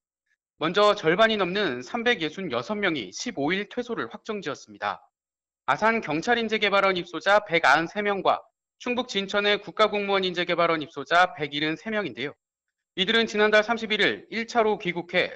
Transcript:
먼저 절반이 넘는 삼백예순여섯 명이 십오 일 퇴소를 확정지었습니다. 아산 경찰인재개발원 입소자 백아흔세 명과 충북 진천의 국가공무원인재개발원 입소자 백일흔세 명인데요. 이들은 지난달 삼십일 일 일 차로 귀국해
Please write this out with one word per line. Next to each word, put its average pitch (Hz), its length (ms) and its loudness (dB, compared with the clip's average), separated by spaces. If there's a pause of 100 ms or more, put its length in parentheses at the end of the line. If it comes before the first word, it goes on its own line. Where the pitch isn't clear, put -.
(580)
먼저 202 360 4
절반이 208 420 2
넘는 180 460 -2
삼백예순여섯 190 960 -4
명이 156 320 -4
십오 143 400 -6
일 196 180 -4
퇴소를 226 460 -8
확정지었습니다. 131 880 -8 (640)
아산 214 360 2
경찰인재개발원 202 960 0
입소자 180 440 2
백아흔세 160 600 2
명과 185 400 0 (380)
충북 247 280 -4
진천의 202 540 0
국가공무원인재개발원 180 1200 0
입소자 170 520 2
백일흔세 151 560 -4
명인데요. 143 420 -6 (600)
이들은 220 320 0
지난달 214 380 4
삼십일 220 360 -2
일 120 300 0
일 226 160 -6
차로 214 320 0
귀국해 170 580 -2